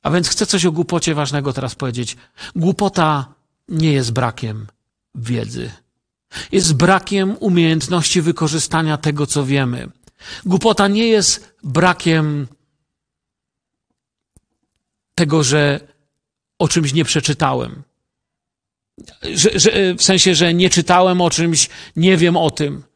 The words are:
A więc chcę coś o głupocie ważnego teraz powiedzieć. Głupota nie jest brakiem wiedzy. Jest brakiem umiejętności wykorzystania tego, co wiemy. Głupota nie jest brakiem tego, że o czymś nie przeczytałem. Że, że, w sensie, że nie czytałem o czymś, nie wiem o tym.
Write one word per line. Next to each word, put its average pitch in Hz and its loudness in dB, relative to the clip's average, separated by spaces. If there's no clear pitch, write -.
A 143 -4
więc 175 0
chcę - -2
coś 180 -2
o 170 2
głupocie 165 -2
ważnego 143 -4
teraz 131 -6
powiedzieć. 123 -8
Głupota 165 0
nie 160 0
jest 123 0
brakiem 110 -6
wiedzy. 117 -8
Jest 170 2
brakiem 190 0
umiejętności 170 0
wykorzystania 160 -2
tego, 147 -2
co 143 -2
wiemy. 127 -2
Głupota 202 2
nie 214 2
jest - 0
brakiem 156 0
tego, 156 2
że 143 2
o 165 0
czymś 147 0
nie 156 2
przeczytałem. 135 -2
Że, 190 0
że, 185 2
w - -4
sensie, 190 4
że 170 2
nie 180 2
czytałem 180 2
o 175 2
czymś, 165 0
nie 180 4
wiem 170 4
o 165 2
tym. 143 -6